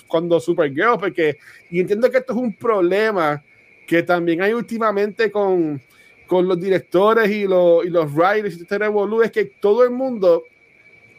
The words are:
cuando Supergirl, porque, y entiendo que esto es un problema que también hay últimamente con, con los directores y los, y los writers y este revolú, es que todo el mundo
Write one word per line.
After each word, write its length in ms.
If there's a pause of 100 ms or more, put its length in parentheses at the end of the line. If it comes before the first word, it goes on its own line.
cuando 340
Supergirl, 580
porque, 380 (340)
y 100
entiendo 300
que 80
esto 140
es 60
un 180
problema 840 (440)
que 160
también 400
hay 120
últimamente 760
con, 500 (460)
con 200
los 140
directores 720
y 160
los, 380
y 60
los 240
writers 440
y 40
este 160
revolú, 440
es 80
que 160
todo 380
el 60
mundo 540 (760)